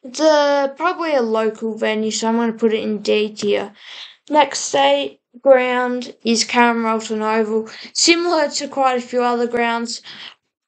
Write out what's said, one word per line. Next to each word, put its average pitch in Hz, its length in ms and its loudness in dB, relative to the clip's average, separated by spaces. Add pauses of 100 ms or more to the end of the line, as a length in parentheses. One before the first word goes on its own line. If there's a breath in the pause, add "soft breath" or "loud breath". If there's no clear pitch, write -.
it's 262 180 -12
a, 285 560 4
probably 320 380 -2
a 254 80 2
local 220 540 -2
venue, 220 340 -2
so 226 180 -2
I'm 226 80 2
gonna 233 160 0
put 226 200 0
it 214 100 -2
in 208 200 -4
D 214 320 2
tier. 202 380 -2 (560 loud breath)
Next 294 320 2
state 277 600 0 (220)
ground 247 720 2 (100)
is 226 200 2
Cameron 226 800 0
Oval. 220 460 -2 (240 loud breath)
Similar 339 580 2
to 294 180 -6
quite 262 300 0
a 240 80 -6
few 247 160 -2
other 240 240 0
grounds, 233 540 -2 (680 loud breath)